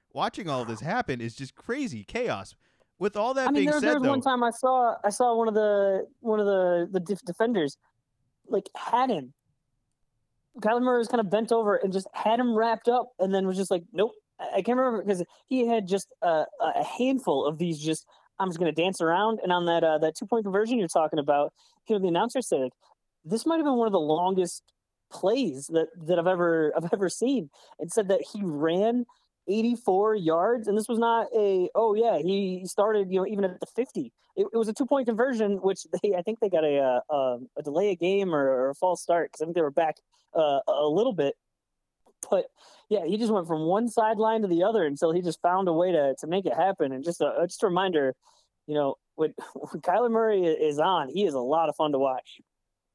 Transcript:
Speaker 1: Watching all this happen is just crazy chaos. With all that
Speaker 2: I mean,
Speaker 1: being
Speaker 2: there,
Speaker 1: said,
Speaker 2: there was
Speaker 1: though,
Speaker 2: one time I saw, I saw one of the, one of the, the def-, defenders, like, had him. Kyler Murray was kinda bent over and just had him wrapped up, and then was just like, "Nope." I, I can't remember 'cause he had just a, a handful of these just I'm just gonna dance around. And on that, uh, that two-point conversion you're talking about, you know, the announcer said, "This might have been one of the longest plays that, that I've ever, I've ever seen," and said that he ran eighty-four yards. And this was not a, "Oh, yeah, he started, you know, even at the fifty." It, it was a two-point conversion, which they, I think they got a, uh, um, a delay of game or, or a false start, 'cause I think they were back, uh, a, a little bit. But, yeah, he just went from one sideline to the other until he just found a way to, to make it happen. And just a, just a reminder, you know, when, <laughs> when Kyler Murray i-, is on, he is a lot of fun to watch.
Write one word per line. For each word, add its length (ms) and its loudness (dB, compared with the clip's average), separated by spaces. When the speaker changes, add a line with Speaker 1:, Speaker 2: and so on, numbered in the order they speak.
Speaker 1:
Watching 380 -6
all 160 -4
this 140 -8
happen 420 -4
is 140 -8
just 180 -16
crazy 500 -8
chaos. 520 -6
With 180 -4
all 200 0
that 140 0
Speaker 2:
I 20 2
mean, 20 2
Speaker 1:
being 140 2
Speaker 2:
there, 120 2
Speaker 1:
said, 100 2
Speaker 2:
there 100 4
was 40 0
Speaker 1:
though, 60 2
Speaker 2:
one 120 0
time 220 0
I 60 2
saw, 540 2
I 80 2
saw 240 2
one 120 2
of 60 0
the, 540 2
one 180 0
of 80 2
the, 440 2
the 80 0
def-, 220 -4
defenders, 560 -2
like, 280 -2
had 360 0
him. 220 -4
Kyler 200 2
Murray 160 2
was 100 0
kinda 160 0
bent 280 0
over 260 2
and 160 -2
just 200 -4
had 260 0
him 140 0
wrapped 360 0
up, 300 0
and 140 0
then 140 0
was 80 -2
just 160 -4
like, 120 0
"Nope." 200 0
I, 180 -6
I 40 2
can't 160 0
remember 260 0
'cause 200 -2
he 220 0
had 200 0
just 240 -4
a, 240 2
a 220 0
handful 640 0
of 120 -2
these 220 -2
just 260 -4
I'm 100 -2
just 100 -8
gonna 120 2
dance 300 -2
around. 420 2
And 80 -2
on 140 0
that, 180 2
uh, 160 4
that 160 0
two-point 300 -2
conversion 320 0
you're 100 0
talking 320 0
about, 340 0
you 80 2
know, 60 0
the 60 2
announcer 340 0
said, 300 -2
"This 200 -4
might 120 2
have 80 0
been 100 2
one 120 2
of 60 0
the 60 2
longest 640 0
plays 560 -2
that, 220 0
that 120 2
I've 80 0
ever, 480 2
I've 180 -2
ever 160 0
seen," 400 -2
and 120 -10
said 180 0
that 120 2
he 220 -12
ran 640 0
eighty-four 680 0
yards. 520 0
And 100 2
this 100 -2
was 120 0
not 360 2
a, 400 2
"Oh, 200 2
yeah, 240 2
he 460 -2
started, 460 0
you 80 2
know, 80 0
even 160 -2
at 160 -4
the 60 -10
fifty." 480 -6
It, 180 0
it 40 -2
was 120 0
a 40 -4
two-point 340 0
conversion, 500 0
which 280 -2
they, 140 0
I 60 -2
think 180 -6
they 100 0
got 140 2
a, 460 2
uh, 40 0
um, 440 -2
a 60 -10
delay 280 0
of 80 -4
game 340 0
or, 140 2
or 220 2
a 60 -6
false 260 0
start, 300 0
'cause 100 -16
I 40 -2
think 100 -6
they 60 2
were 100 0
back, 260 0
uh, 320 2
a, 60 0
a 160 0
little 260 2
bit. 220 -2
But, 180 0
yeah, 160 0
he 120 0
just 140 0
went 160 0
from 140 -2
one 260 2
sideline 540 2
to 60 -2
the 160 2
other 220 2
until 280 0
he 80 0
just 200 -4
found 260 2
a 60 2
way 200 2
to, 260 2
to 80 -10
make 180 -2
it 80 -2
happen. 380 0
And 120 -8
just 180 -6
a, 120 0
just 160 -6
a 40 2
reminder, 460 2
you 80 -4
know, 200 0
when, 180 -2
<laughs> 80 -20
when 280 -12
Kyler 300 2
Murray 340 2
i-, 60 2
is 280 0
on, 300 0
he 160 0
is 80 0
a 60 -2
lot 300 0
of 60 -6
fun 180 0
to 60 0
watch. 400 -4